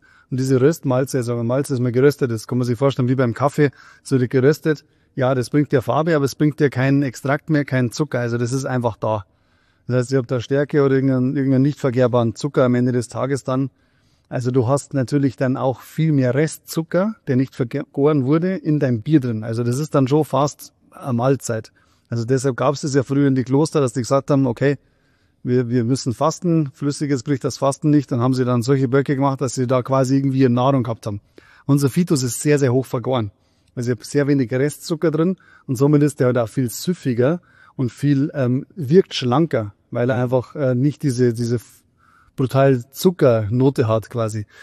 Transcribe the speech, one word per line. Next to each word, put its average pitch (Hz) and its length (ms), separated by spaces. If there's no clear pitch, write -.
Und 127 100
diese 131 220
Röstmalze, 135 560
also 120 220
wenn 117 80
Malz 135 240
ist 131 80
mal 123 120
geröstet 131 400
ist, 113 160
kann 123 120
man 123 80
sich 120 100
vorstellen, 131 320
wie 131 60
beim 123 180
Kaffee, 143 380
so 135 160
wird 123 100
geröstet. 147 560
Ja, 127 180
das 127 160
bringt 147 220
dir 135 100
Farbe, 156 340
aber 143 100
es 131 100
bringt 151 240
dir 147 100
keinen 135 320
Extrakt 135 480
mehr, 147 160
keinen 127 260
Zucker. 147 280
Also 120 180
das 120 140
ist 135 140
einfach 123 320
da. 110 280
Das 120 80
heißt, 123 160
ich 135 60
hab 123 100
da 131 140
Stärke 143 420
oder 135 120
irgendeinen, 131 400
irgendeinen 135 280
nicht 143 160
vergärbaren 120 560
Zucker 143 300
am 123 100
Ende 123 160
des 123 160
Tages 127 360
dann. 131 280
Also 127 220
du 127 160
hast 139 260
natürlich 139 440
dann 127 180
auch 123 240
viel 156 320
mehr 127 240
Restzucker, 165 800
der 131 100
nicht 131 180
vergoren 139 680
wurde, 165 320
in 151 240
deinem 123 200
Bier 151 200
drin. 113 240
Also 117 180
das 120 160
ist 156 160
dann 135 140
schon 147 160
fast - 480
eine 139 220
Mahlzeit. 120 580
Also 117 160
deshalb 127 320
gab's 135 240
das 147 120
ja 135 100
früher 139 260
in 131 60
die 127 100
Kloster, 143 340
dass 131 140
die 135 80
gesagt 139 280
haben, 135 160
okay, 131 320
wir, 123 260
wir 120 160
müssen 127 280
fasten, 160 600
Flüssiges 143 500
bricht 143 220
das 127 120
Fasten 139 320
nicht. 147 220
Dann 131 80
haben 131 140
sie 127 100
dann 123 200
solche 135 260
Böcke 139 260
gemacht, 135 240
dass 131 160
sie 127 100
da 127 160
quasi 131 360
irgendwie 135 220
ihre 131 100
Nahrung 127 340
gehabt 113 240
haben. 104 140
Unser 139 300
Vitus 175 260
ist 127 200
sehr, 147 180
sehr 131 140
hoch 127 120
vergoren. 117 460
Also 123 160
ich 117 60
hab - 60
sehr 143 240
wenig 139 240
Restzucker 147 600
drin 165 260
und 127 100
somit 143 260
ist 147 160
der 127 80
halt 123 100
auch 113 120
viel 127 200
süffiger 139 680
und 127 160
viel, 143 400
ähm, 131 320
wirkt 170 380
schlanker, 123 600
weil 123 180
er 123 120
einfach, 127 340
äh, 131 200
nicht 139 280
diese, 123 300
diese 117 220
f-, - 280
brutal 135 540
Zuckernote 127 1000
hat 110 220
quasi. 110 380